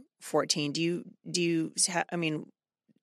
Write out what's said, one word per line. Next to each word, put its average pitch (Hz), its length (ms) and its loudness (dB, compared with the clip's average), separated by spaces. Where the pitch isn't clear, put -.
fourteen. 147 520 2
Do 160 100 -2
you, 170 220 0
do 175 120 -2
you 165 300 2
ha-, 170 220 0
I 175 40 -4
mean, 156 300 -2